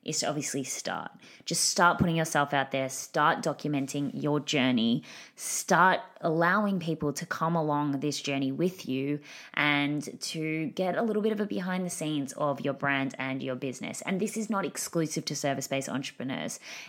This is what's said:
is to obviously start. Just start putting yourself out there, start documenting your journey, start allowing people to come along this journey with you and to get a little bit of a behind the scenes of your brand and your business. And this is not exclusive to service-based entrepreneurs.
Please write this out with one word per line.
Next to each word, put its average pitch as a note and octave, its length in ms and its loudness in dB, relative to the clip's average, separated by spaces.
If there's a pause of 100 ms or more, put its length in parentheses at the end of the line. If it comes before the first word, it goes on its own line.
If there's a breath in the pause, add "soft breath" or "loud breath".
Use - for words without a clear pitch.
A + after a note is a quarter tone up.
is - 160 -4
to - 100 0
obviously C#3+ 340 -2
start. - 460 -6 (360 loud breath)
Just - 240 0
start F3 280 6
putting F3 180 4
yourself D#3 380 2
out C3+ 160 2
there, C3 200 0
start - 520 2
documenting C#3+ 720 -2
your D3 260 0
journey, B2+ 600 2 (340 loud breath)
start - 640 4 (220)
allowing F3+ 580 4
people D#3+ 320 0
to D#3 140 -6
come E3 300 0
along D3 460 2
this D3 200 -2
journey C#3 300 0
with F3 360 -2
you C#3 320 0 (360 loud breath)
and D3 640 2
to D#3 460 -2
get F#3 280 -2
a D3+ 60 0
little G#3+ 220 0
bit G#3+ 80 2
of G#3 80 -2
a G#3 80 0
behind F#3 360 -2
the F3+ 60 -4
scenes D3+ 440 -4
of C#3+ 280 -2
your C#3 140 -2
brand C#3 420 0
and C3+ 240 -4
your C3 140 -4
business. - 480 -8
And F#3 160 -2
this - 180 -2
is G#3+ 100 -4
not G3 160 0
exclusive D#3 640 -4
to D3+ 100 -4
service-based C3+ 540 -2
entrepreneurs. B2+ 680 -6 (300 loud breath)